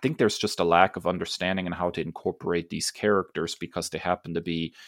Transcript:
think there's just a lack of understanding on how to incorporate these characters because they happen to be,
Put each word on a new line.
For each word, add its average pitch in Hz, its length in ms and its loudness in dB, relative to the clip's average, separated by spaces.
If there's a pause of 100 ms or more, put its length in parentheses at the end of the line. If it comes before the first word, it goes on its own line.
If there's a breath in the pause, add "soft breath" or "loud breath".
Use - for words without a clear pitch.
think 131 160 0
there's 110 200 4
just - 240 -2
a - 20 2
lack 87 320 6
of 85 100 -8
understanding 90 600 -2
on 87 80 -4
how 87 160 -2
to 85 120 -6
incorporate 85 680 -4
these 82 200 -4
characters 92 680 0
because 85 340 -6
they 80 80 -8
happen 87 380 -4
to 85 60 -2
be, 82 320 -4 (140 loud breath)